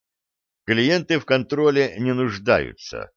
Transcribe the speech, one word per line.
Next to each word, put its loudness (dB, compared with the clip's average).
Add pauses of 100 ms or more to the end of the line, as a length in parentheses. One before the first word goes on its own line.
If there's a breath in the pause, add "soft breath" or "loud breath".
(640)
Клиенты 2
в -6
контроле 2
не -2
нуждаются, -2